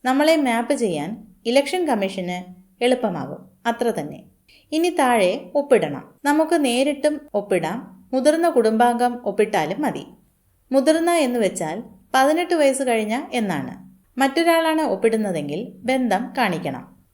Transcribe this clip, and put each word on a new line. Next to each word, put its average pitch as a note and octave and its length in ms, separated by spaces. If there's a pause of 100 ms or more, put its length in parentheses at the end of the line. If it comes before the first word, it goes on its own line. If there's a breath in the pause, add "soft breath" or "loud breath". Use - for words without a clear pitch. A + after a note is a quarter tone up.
നമ്മളെ C#4+ 320
മാപ്പ് B3 380
ചെയ്യാൻ F3+ 360 (360)
ഇലക്ഷൻ C#4 380
കമ്മീഷന് F#3+ 540 (420)
എളുപ്പമാകും, G3+ 600 (260)
അത്ര A3+ 240
തന്നെ. D3 300 (520 soft breath)
ഇനി E4 180
താഴെ A#3+ 420 (220)
ഒപ്പിടണം. F3+ 500 (200)
നമുക്ക് D#4 340
നേരിട്ടും C#4 560 (200)
ഒപ്പിടാം, G3 440 (320)
മുതിർന്ന D4+ 380
കുടുംബാംഗം A#3+ 640 (120)
ഒപ്പിട്ടാലും G3+ 560
മതി. D#3+ 240 (680)
മുതിർന്ന D#4 400 (100)
എന്ന് B3 180
വെച്ചാൽ F3 380 (340)
പതിനെട്ട് D#4 440
വയസ്സ് C4+ 320
കഴിഞ്ഞ A3 280 (180)
എന്നാണ്. F#3+ 420 (420)
മറ്റൊരാളാണ് D#4+ 680
ഒപ്പിടുന്നതെങ്കിൽ G3 800 (220)
ബന്ധം A#3+ 500
കാണിക്കണം. D#3+ 520 (280)